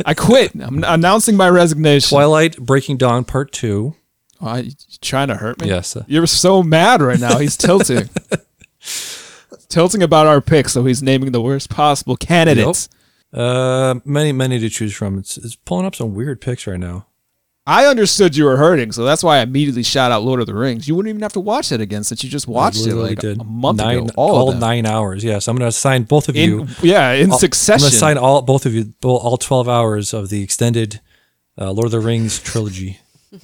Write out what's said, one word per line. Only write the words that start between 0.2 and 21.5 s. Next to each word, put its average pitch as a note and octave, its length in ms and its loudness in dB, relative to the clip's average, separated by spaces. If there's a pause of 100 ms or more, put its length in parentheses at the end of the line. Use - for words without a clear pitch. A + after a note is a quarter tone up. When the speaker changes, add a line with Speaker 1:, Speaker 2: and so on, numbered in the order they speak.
Speaker 1:
I'm C#3 300 -6
announcing F#3 520 2
my F#3+ 140 4
resignation. D#3 680 4
Speaker 2:
Twilight, D#3 420 4
Breaking C3+ 400 0
Dawn B2 260 2
Part C#3 280 -6
Two. A2 440 -6 (460)
Speaker 1:
Oh, A#2 160 -6
you B2 160 -8 (280)
trying C#3 280 -2
to A2 60 -2
hurt G#2+ 240 -8
me? G#2 100 -4
Speaker 2:
Yes. F#2+ 360 -4
Speaker 1:
You're D#3+ 220 0
so F#3 340 4
mad E3+ 400 4
right B2 180 2
now. A#2+ 200 0
He's C#3+ 180 -2
tilting. F3 520 2 (760)
Speaker 2:
<laughs> - 840 -16
Speaker 1:
Tilting F3+ 340 2
about D#3 240 6
our D3 140 6
picks, D3+ 320 2
so B2 120 0
he's B2+ 160 0
naming C3+ 300 0
the A#2+ 100 0
worst C3+ 300 -4
possible C#3+ 440 0
candidates. D#3+ 760 2
Speaker 2:
Yep. - 80 -20 (400)
Uh, B2+ 560 0 (100)
many, D3 260 0
many B2+ 280 -2
to A2+ 100 -2
choose G#2 240 -6
from. G2 240 -6
It's, - 200 -12
it's A#2 180 -16
pulling F#3 320 -6
up F#3+ 80 -10
some A2+ 180 -8
weird B2+ 260 -8
picks - 280 -8
right F2+ 120 -8
now. F2+ 280 -10 (580)
Speaker 1:
I G3 200 4
understood G3+ 520 2
you D#3 60 4
were C3 140 4
hurting, C#3+ 340 2
so A#2 140 -6
that's D#3 180 0
why D#3 140 4
I B2+ 40 2
immediately C3 400 -2
shot B2+ 300 0
out A2 100 0
Lord B2 200 -2
of A2 40 -2
the F#2+ 80 -10
Rings. A#2 340 -4
You D3+ 80 0
wouldn't G#3 140 -4
even G#3+ 140 -8
have G#3 100 -8
to G3+ 60 -4
watch G3+ 300 -4